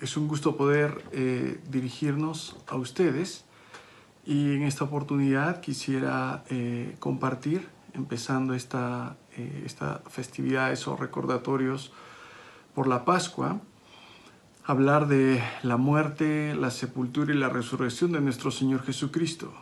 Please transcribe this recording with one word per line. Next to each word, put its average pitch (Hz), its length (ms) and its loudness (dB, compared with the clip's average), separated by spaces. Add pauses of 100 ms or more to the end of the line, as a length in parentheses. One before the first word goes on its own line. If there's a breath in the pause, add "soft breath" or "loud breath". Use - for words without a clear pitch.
es 135 160 -6
un 151 100 0
gusto 151 300 0
poder, 147 560 2
eh, 127 560 0
dirigirnos 143 880 -2 (100)
a - 100 -4
ustedes 147 680 0 (800 loud breath)
y 143 300 4
en 139 80 2
esta 143 220 0
oportunidad 143 760 2
quisiera, 131 880 -2
eh, 120 500 -2
compartir, 135 720 -2 (240)
empezando 131 600 -2
esta, 123 640 -6 (180)
eh, 131 300 -8
esta - 420 -6
festividades 131 800 -2
o 139 80 -4
recordatorios 131 960 -2 (840 loud breath)
por 131 120 0
la 123 180 2
Pascua, 175 560 0 (1040 loud breath)
hablar 143 440 4
de 131 340 6 (200 loud breath)
la 120 140 2
muerte, 151 800 2
la 139 160 0
sepultura 131 640 -2
y - 20 4
la 135 140 2
resurrección 127 640 0
de 151 100 2
nuestro 131 280 0
Señor 131 320 2
Jesucristo. 156 800 -2